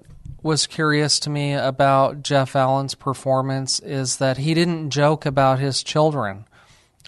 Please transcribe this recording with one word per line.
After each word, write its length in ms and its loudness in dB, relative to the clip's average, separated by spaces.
was 260 0
curious 520 0
to 100 -6
me 240 -2
about 720 2
Jeff 320 0
Allen's 400 0
performance 840 -2
is 380 -4
that 200 0
he 160 0
didn't 380 0
joke 340 2
about 340 2
his 240 -2
children. 640 -2